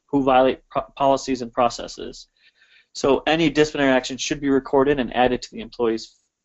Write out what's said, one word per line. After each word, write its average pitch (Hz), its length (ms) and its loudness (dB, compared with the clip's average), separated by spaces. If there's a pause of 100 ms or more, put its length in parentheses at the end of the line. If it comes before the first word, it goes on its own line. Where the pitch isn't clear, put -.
who 139 160 0
violate 131 480 2
pro-, - 240 -6
policies 135 480 0
and 117 100 -10
processes. 101 760 -4 (680)
So 131 320 0
any 160 240 2
disciplinary 147 420 2
action 127 260 -2
should 147 220 -6
be 143 100 -2
recorded 135 500 2
and 113 140 -6
added 123 280 0
to - 80 -18
the 113 100 -14
employee's 113 540 -4 (300)